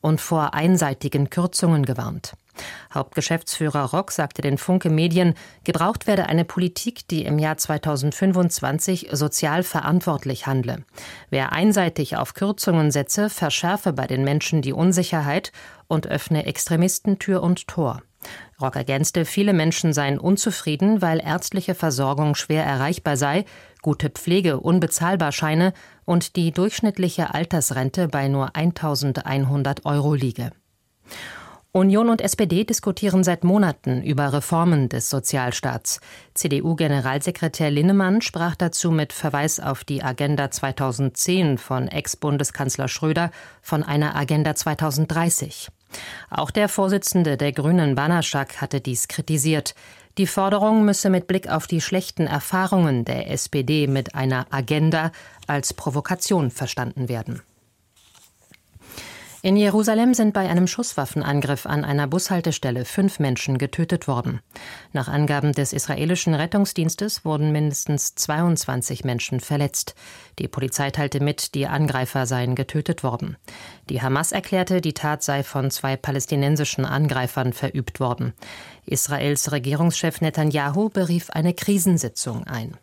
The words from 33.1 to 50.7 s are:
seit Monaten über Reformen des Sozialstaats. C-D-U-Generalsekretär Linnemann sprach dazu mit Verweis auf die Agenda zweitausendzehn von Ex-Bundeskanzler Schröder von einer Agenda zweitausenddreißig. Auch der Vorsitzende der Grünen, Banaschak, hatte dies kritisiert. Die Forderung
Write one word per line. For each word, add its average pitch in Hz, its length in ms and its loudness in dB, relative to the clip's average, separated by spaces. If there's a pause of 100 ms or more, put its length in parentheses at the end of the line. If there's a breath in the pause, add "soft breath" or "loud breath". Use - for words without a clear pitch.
seit 170 200 2
Monaten 175 600 2
über 143 280 2
Reformen 151 580 2
des 120 200 -4
Sozialstaats. 127 880 -2 (360 loud breath)
C-D-U-Generalsekretär 147 1400 0
Linnemann 190 500 4
sprach 170 340 -4
dazu 170 360 0
mit 151 200 0
Verweis 151 480 -2
auf 139 240 -4
die 139 200 -4
Agenda 143 480 0
zweitausendzehn 139 1080 0
von 127 300 -4
Ex-Bundeskanzler 143 1000 -2
Schröder 160 440 0 (320 loud breath)
von 151 200 -2
einer 147 320 0
Agenda 151 380 2
zweitausenddreißig. 156 1160 -2 (600 loud breath)
Auch - 220 -4
der 208 180 2
Vorsitzende 190 680 2
der 143 160 0
Grünen, 151 420 4
Banaschak, 147 680 0
hatte 139 180 -4
dies - 280 -4
kritisiert. 156 640 0 (460 loud breath)
Die 190 80 4
Forderung 208 580 4